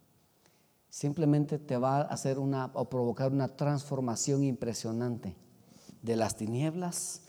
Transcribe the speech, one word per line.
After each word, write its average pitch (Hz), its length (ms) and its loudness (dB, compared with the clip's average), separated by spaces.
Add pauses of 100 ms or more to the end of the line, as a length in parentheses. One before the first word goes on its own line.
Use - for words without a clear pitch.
(880)
simplemente 147 680 2
te 147 160 -4
va 131 220 2
a 147 60 4
hacer 139 360 -2
una, 135 340 0
o 127 120 -2
provocar 127 480 0
una 135 240 0
transformación 139 880 0
impresionante 117 880 -2 (680)
de 113 140 0
las 110 220 0
tinieblas 156 920 -4